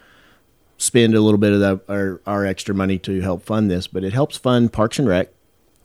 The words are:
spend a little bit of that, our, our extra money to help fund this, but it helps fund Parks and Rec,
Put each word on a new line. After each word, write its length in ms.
spend 360
a 60
little 180
bit 140
of 80
that, 280
our, 380
our 200
extra 280
money 240
to 220
help 240
fund 260
this, 160
but 160
it 100
helps 240
fund 360
Parks 260
and 100
Rec, 200